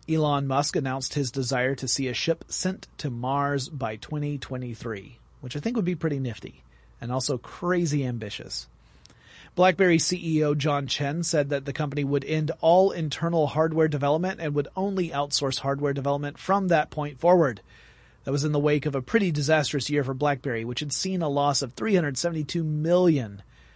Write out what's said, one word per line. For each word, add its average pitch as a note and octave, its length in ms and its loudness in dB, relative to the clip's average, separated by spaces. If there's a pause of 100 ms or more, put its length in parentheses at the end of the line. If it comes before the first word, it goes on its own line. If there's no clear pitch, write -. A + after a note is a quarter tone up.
Elon D3 380 0
Musk C3+ 300 0
announced C3+ 400 -2
his C#3 160 -2
desire B2+ 440 0
to C3 120 -6
see C3+ 200 -2
a B2 60 -4
ship - 340 -2
sent - 400 -4 (120)
to D3 100 -4
Mars C3+ 600 -2
by B2+ 260 -6
twenty D3 420 -6
twenty-three, A#2+ 800 -8 (240)
which C3 160 -8
I - 20 -4
think A3 160 -4
would G#3+ 100 0
be F3 100 0
pretty D#3 240 -2
nifty - 440 -8 (380)
and A#2+ 100 -6
also B2+ 260 -2
crazy E3+ 680 -2
ambitious. A2+ 600 -8 (880)
BlackBerry F3+ 440 6
C F3+ 220 -2
E D#3+ 220 2
O D3 100 2
John C#3+ 320 0
Chen D3 380 -4
said D3 260 2
that C#3 160 -2
the C#3 80 -6
company D3 300 -2
would C#3 220 0
end D#3 260 -2 (100)
all F3+ 300 6
internal D#3+ 560 0
hardware D#3+ 400 2
development D3+ 540 0
and D3+ 120 -4
would C#3+ 220 0
only F#3+ 340 -2
outsource C#3+ 500 -2
hardware C#3 340 -2
development C#3+ 440 -2
from G3 300 0
that D#3+ 240 2
point D3 280 -6
forward. D#3+ 420 4 (640)
That C#3 60 -2
was C#3 120 0
in D3+ 80 0
the D3 80 2
wake D3 260 2
of C#3 100 -2
a C3+ 60 0
pretty G3 300 0
disastrous D3 580 0
year C#3+ 140 2
for C3 100 -2
BlackBerry, C3 520 -2
which B2 160 -6
had D3+ 120 -4
seen F#3 280 -2
a D#3 80 0
loss C#3+ 320 2
of B2 120 -6
three A3 220 0
hundred D3+ 220 2
seventy-two E3 460 -2
million. D3+ 800 4 (340)